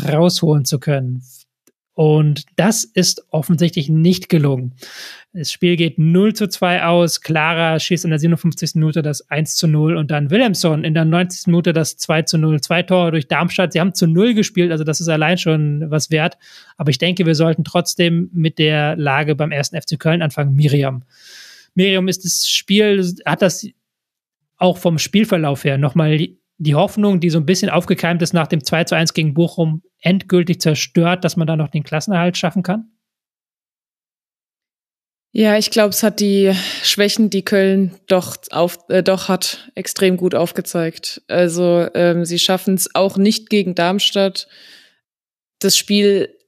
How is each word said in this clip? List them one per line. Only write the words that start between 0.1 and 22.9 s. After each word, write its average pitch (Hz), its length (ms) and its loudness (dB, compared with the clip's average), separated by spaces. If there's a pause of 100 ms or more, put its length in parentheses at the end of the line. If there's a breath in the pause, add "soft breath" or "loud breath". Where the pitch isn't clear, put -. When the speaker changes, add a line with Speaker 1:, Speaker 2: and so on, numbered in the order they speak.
Speaker 1:
rausholen 156 540 2
zu 143 140 -4
können. 127 440 -4 (720)
Und 151 500 2 (100)
das 196 300 0
ist - 440 -2
offensichtlich 160 580 0
nicht 165 400 2
gelungen. 135 460 0 (580 loud breath)
Das 170 200 -8
Spiel 175 240 0
geht 165 240 -2
null 180 340 4
zu 214 160 -2
zwei 180 340 0
aus. 170 380 2
Clara 160 580 0
schießt 165 240 -2
in 175 60 -2
der 156 80 0
siebenundfünfzigsten 160 600 0
Minute 156 240 0
das 147 260 -6
eins 156 260 -2
zu 175 120 0
null 151 280 2
und 151 140 -4
dann 143 220 -2
Wilhelmsson 175 520 2
in 160 120 0
der 165 100 2
neunzigsten 180 460 0
Minute 170 200 2
das 160 260 -2
zwei 160 260 -2
zu 165 160 -2
null. 156 220 2
Zwei 175 200 0
Tore 180 300 0
durch 160 160 -2
Darmstadt. 175 460 0
Sie 165 60 0
haben 175 140 0
zu 175 140 2
null 196 260 4
gespielt, 180 380 0
also 156 120 -4
das 151 180 -4
ist 165 60 -4
allein 160 300 2
schon 151 540 0
was 151 180 -2
wert. 156 300 -2 (380 loud breath)
Aber 147 120 0
ich - 80 0
denke, 175 300 0
wir 160 80 2
sollten 160 280 0
trotzdem 175 720 0
mit 160 240 -2
der 151 380 0
Lage 147 400 0
beim 151 160 -4
ersten 143 240 -6
F 151 100 -8
C 151 120 -6
Köln 165 260 0
anfangen. 143 320 -2
Miriam. 139 480 0 (720 loud breath)
Miriam, 190 320 2
ist 185 180 -6
das - 220 -4
Spiel, 202 560 2 (200)